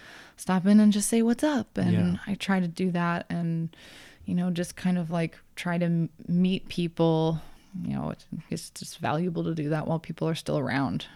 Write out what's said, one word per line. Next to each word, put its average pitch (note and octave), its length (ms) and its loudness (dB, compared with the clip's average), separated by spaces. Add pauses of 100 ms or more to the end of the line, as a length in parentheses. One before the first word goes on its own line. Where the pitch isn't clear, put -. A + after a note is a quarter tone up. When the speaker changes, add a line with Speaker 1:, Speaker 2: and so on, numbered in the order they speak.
(360)
Speaker 1:
stop F#3 300 0
in G#3 140 8
and G#3+ 120 8
just G3+ 160 0
say, A3+ 140 4
"What's A#3+ 220 2
up?" C4+ 340 0
And F3+ 140 2
Speaker 2:
Yeah. F3 240 2 (100)
Speaker 1:
I G3+ 80 -2
try F#3+ 240 0
to F3+ 80 0
do F#3 240 -2
that E3+ 400 0
and, E3 380 -2 (560)
you F#3 100 -4
know, F3+ 160 0
just F3 240 -4
kind F3+ 240 0
of, E3 120 -4
like, E3 280 -2 (160)
try F3 240 -4
to F3 60 0
m-, E3 240 2 (180)
meet F#3 420 2
people. E3 720 2 (440)
You - 80 -4
know, C#2 180 -4
it's, - 140 -12 (260)
it's - 200 -8
just - 280 -16
valuable E3 460 -2
to E3 100 -2
do D3+ 140 -4
that D#3 180 -2
while E3 140 -2
people E3 280 -6
are D#3+ 60 0
still D3+ 240 -4
around. C3+ 580 -2